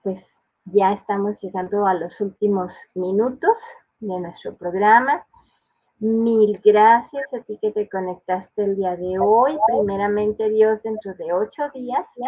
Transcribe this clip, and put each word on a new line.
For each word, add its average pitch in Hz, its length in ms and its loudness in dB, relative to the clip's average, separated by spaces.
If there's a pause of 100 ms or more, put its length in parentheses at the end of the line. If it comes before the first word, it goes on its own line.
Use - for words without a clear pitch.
pues - 380 -10 (240)
ya 196 280 2
estamos 202 480 -4
llegando 196 460 -4
a 190 80 2
los 170 260 -8
últimos 196 540 -2 (200)
minutos 233 640 0 (420)
de 190 180 -6
nuestro 170 380 -12
programa. 214 680 2 (760)
Mil 220 600 2
gracias 226 720 4
a 233 80 -8
ti 208 220 -12
que 214 80 0
te 208 180 -4
conectaste 185 760 -6
el 196 120 -2
día 185 200 -2
de 180 220 -6
hoy. 233 380 4 (120)
Primeramente, 208 840 0
Dios, 214 320 2
dentro 214 320 -8
de 170 180 -6
ocho 214 400 -4
días 254 420 -6 (120)